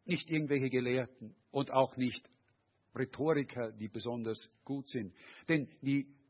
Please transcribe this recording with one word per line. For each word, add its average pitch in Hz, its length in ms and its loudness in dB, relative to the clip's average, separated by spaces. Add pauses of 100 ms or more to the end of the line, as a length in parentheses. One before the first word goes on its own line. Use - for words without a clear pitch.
nicht 170 260 -4
irgendwelche 143 400 2
Gelehrten 123 640 0 (140)
und 139 200 0
auch 131 260 4
nicht 127 320 -2 (640)
Rhetoriker, 135 800 0
die 107 160 -6
besonders 113 640 -4 (140)
gut 139 240 -6
sind. 107 260 -6 (340)
Denn 151 200 2 (140)
die 139 240 2 (240)